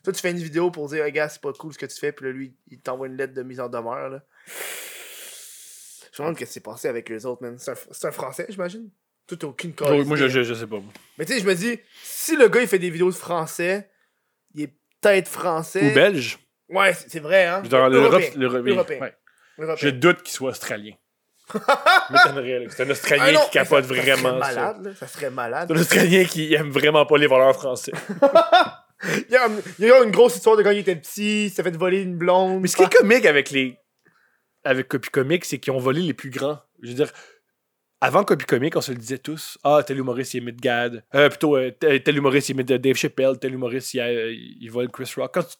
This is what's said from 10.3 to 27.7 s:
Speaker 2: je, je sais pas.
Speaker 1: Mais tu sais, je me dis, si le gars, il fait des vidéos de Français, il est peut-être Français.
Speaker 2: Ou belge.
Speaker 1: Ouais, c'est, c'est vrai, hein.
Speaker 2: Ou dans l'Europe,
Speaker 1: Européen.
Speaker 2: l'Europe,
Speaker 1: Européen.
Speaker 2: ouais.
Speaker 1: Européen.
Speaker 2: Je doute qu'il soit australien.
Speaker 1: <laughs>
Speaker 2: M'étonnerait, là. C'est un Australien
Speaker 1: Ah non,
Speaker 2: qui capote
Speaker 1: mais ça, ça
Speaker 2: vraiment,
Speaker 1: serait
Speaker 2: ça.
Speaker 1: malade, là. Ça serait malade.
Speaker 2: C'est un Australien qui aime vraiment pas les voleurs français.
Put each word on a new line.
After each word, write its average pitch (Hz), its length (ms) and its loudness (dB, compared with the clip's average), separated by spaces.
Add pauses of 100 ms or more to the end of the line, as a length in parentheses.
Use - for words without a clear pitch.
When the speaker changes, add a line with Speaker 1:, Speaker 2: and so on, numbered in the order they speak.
Speaker 2:
je, 131 100 4
je 120 120 -4
sais 113 120 -10
pas. 107 140 -10 (380)
Speaker 1:
Mais 147 60 -8
tu 165 100 -6
sais, 247 60 -2
je 185 60 -4
me 196 80 2
dis, 226 240 -4 (240)
si - 340 -6
le 254 120 8
gars, 202 140 2
il 240 60 0
fait 190 120 0
des 175 100 -6
vidéos 175 200 0
de 180 60 -4
Français, 175 760 -6 (640)
il 147 80 -10
est 147 120 -12 (260)
peut-être 196 280 2
Français. 165 640 -2
Speaker 2:
Ou 220 40 2
belge. 143 440 2 (300)
Speaker 1:
Ouais, 190 260 2
c'est, - 160 -16
c'est 165 100 -12
vrai, 175 260 2
hein. 185 180 -4
Speaker 2:
Ou - 40 -12
dans 131 200 6
l'Europe, 135 320 6
Speaker 1:
Européen. 160 160 -2
Speaker 2:
l'Europe, 127 300 -2
Speaker 1:
Européen. 135 360 0
Speaker 2:
ouais. 131 120 -10 (440)
Speaker 1:
Européen. 156 220 -6
Speaker 2:
Je 147 140 0
doute 170 280 2
qu'il - 100 -14
soit 131 180 -6
australien. 104 440 -10 (260)
Speaker 1:
<laughs> - 340 -18 (560)
Speaker 2:
M'étonnerait, 127 500 2
là. 120 100 -10
C'est - 140 -6
un 139 60 0
Australien 139 380 0
Speaker 1:
Ah 143 40 6
non, 156 120 6
Speaker 2:
qui - 60 -2
capote 135 400 2
Speaker 1:
mais 127 60 -4
ça, 131 100 -2
ça 135 100 6
Speaker 2:
vraiment, 127 240 0
Speaker 1:
serait 135 140 -2
Speaker 2:
ça. 117 60 -4
Speaker 1:
malade, 196 260 -6
là. 196 80 -14
Ça 160 120 -16
serait 135 240 -10
malade. 127 380 -6
Speaker 2:
C'est 160 80 0
un 160 40 4
Australien 185 440 4
qui 156 300 -2
aime 147 160 0
vraiment 147 360 4
pas 151 120 6
les 147 80 4
voleurs 131 280 6
français. 131 420 -8